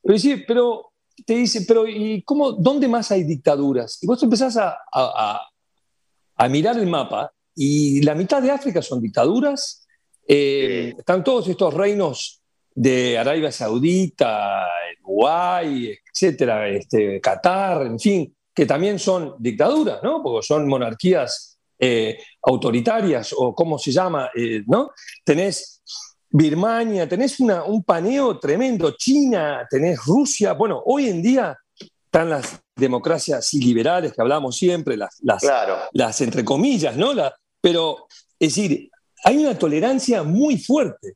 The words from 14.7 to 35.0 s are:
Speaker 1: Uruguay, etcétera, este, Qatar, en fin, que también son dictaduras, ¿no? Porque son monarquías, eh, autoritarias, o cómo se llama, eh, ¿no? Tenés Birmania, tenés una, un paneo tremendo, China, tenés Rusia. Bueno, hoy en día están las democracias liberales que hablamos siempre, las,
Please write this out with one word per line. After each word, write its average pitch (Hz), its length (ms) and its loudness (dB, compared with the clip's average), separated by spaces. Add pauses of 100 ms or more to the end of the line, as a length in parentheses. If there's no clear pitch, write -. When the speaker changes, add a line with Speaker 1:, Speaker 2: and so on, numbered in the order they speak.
Speaker 1:
Uruguay, 143 920 0 (160)
etcétera, 120 560 0
este, 101 520 0
Qatar, 180 640 0
en 117 160 -6
fin, 185 380 0 (180)
que 147 120 2
también 180 320 0
son 180 400 -2
dictaduras, 156 640 0
¿no? 302 200 -4
Porque 117 240 -4
son 151 220 0
monarquías, 135 880 -2 (200)
eh, 113 400 0 (240)
autoritarias, 131 960 0
o 123 180 0
cómo 160 240 -2
se 143 140 -4
llama, 160 420 -2
eh, 113 320 -4
¿no? 233 240 2 (340)
Tenés - 580 -2 (460)
Birmania, 185 800 0
tenés 240 300 -2
una, 208 260 2
un 202 200 -2
paneo 208 540 0
tremendo, 175 580 0
China, 185 760 0
tenés 139 340 0
Rusia. 202 500 2
Bueno, 180 300 -2
hoy 269 240 2
en 170 140 -2
día 220 340 2 (480)
están 165 260 2
las 139 300 -6 (140)
democracias 131 800 -2
liberales 139 580 2
que - 80 -8
hablamos 131 360 0
siempre, 170 400 0
las, 101 260 -8